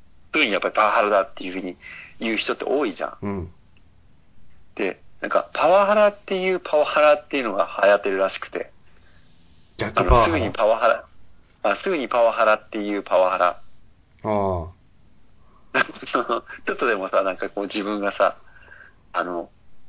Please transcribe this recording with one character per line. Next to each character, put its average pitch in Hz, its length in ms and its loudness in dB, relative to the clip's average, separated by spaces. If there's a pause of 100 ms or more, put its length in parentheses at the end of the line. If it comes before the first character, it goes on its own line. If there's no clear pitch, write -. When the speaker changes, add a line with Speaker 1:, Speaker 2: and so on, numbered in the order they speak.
(340)
Speaker 1:
す 160 40 -2
ぐ 151 60 4
に 113 60 0
や 92 80 0
っ - 20 -8
ぱ 95 80 -2
り - 60 -8
パ 107 80 2
ワ 104 80 4
ハ 117 120 2
ラ 104 80 2
だ 101 120 4
っ - 100 -8
て - 120 -12
い 90 60 -8
う - 20 -10
ふ 92 60 -8
う - 20 -8
に 90 160 -8 (420)
言 113 160 -4
う - 20 -4
人 120 180 -4
っ - 20 -18
て - 80 -8
多 139 200 0
い 104 80 -4
じ - 120 -8
ゃ - 20 -4
ん。 - 160 -10
Speaker 2:
う 101 60 -6
ん。 87 240 -6 (1200)
Speaker 1:
で、 95 260 -6 (200)
な - 80 -6
ん - 20 -6
か、 - 240 0
パ 147 140 0
ワ 196 180 4
ハ 208 80 2
ラ 214 140 6
っ 202 100 -6
て 185 240 -4
い 185 80 0
う 180 80 0
パ - 180 -2
ワ 147 80 4
ハ - 160 0
ラ 151 140 8
っ 147 140 -4
て 143 100 -2
い 131 40 -2
う - 20 -2
の 101 100 -4
が 95 140 0 (120)
流 101 80 6
行 101 60 8
っ 101 80 2
て 101 80 -2
る 95 80 0
ら 95 120 2
し - 80 -10
く - 120 -16
て。 - 220 -8 (1040)
Speaker 2:
逆 104 260 -2
パ 123 120 6
ワ 113 100 6
ハ - 0 -
ラ？ - 0 -
Speaker 1:
あ - 20 4
の、 - 80 2
す - 20 2
ぐ - 20 -
に 101 120 -2
パ 113 140 2
ワ 110 120 4
ハ 117 100 4
ラ、 - 160 0 (580)
あ、 101 140 0
す - 120 -6
ぐ 180 80 0
に 120 120 -4
パ 127 100 0
ワ 117 140 4
ハ 117 120 2
ラ 107 100 6
っ - 140 -4
て 110 100 -8
い 104 180 -4
う 95 80 -6
パ 95 120 2
ワ 92 140 4
ハ 92 80 -2
ラ。 90 80 4
Speaker 2:
あ - 140 -2 (640)
あ。 95 480 -2 (1000)
Speaker 1:
<laughs> 131 80 2 (240)
ち - 100 -4
ょ 123 60 0 (500)
っ 131 40 -8
と 139 100 -2
で 110 100 2
も 95 140 -4
さ、 95 120 2
な 95 100 0
ん 90 40 -8
か 98 120 -6
こ 101 140 -8
う - 20 -4
自 101 200 -6
分 104 160 -4
が 101 120 -4
さ、 - 240 0 (760)
あ 87 100 -2
の、 87 280 -8 (380)